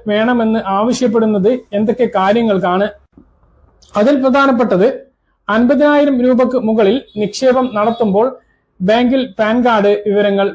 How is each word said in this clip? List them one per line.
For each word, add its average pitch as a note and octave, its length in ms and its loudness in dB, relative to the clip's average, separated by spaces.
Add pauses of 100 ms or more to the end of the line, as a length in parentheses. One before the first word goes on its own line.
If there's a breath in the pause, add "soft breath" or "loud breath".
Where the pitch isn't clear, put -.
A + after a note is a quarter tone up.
വേണമെന്ന് A3 580 0
ആവശ്യപ്പെടുന്നത് G#3+ 880 0 (220)
എന്തൊക്കെ A3+ 320 -2
കാര്യങ്ങൾക്കാണ്? G3 800 0 (1080)
അതിൽ B3+ 240 2
പ്രധാനപ്പെട്ടത് B3 640 2 (640)
അൻപതിനായിരം C#4 720 2
രൂപക്ക് B3+ 360 2
മുകളിൽ A3 440 0 (160)
നിക്ഷേപം B3 560 0
നടത്തുമ്പോൾ A3 640 -2 (420 soft breath)
ബാങ്കിൽ A#3+ 400 2 (180)
പാൻ A3+ 260 0
കാർഡ് G#3 420 0
വിവരങ്ങൾ G3+ 480 0